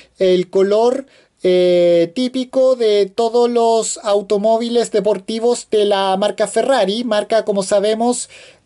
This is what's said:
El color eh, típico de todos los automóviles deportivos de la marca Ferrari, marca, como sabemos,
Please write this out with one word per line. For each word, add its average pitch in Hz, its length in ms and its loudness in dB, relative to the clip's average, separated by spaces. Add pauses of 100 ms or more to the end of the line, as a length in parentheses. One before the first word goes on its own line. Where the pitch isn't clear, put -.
(180)
El 185 320 0
color 220 580 0 (360)
eh, 175 720 2
típico 254 600 0
de 208 300 2
todos 233 440 0
los 226 540 0
automóviles 220 880 0
deportivos 220 800 -2
de 208 140 2
la 196 320 0
marca 202 300 -2
Ferrari, 226 560 -2
marca, 214 420 -2
como 196 180 -2
sabemos, 220 680 -2 (360)